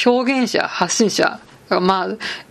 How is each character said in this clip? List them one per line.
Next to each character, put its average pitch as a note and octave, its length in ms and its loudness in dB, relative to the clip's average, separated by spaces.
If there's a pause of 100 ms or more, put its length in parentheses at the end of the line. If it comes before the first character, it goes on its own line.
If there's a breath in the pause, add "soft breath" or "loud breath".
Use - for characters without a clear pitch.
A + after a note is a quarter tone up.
表 B3+ 360 2
現 A#3+ 100 0
者、 - 160 0
発 - 300 -2
信 A3 120 4
者、 - 300 0 (420)
ま F#3 240 2
あ、 F#3 40 -4 (420 loud breath)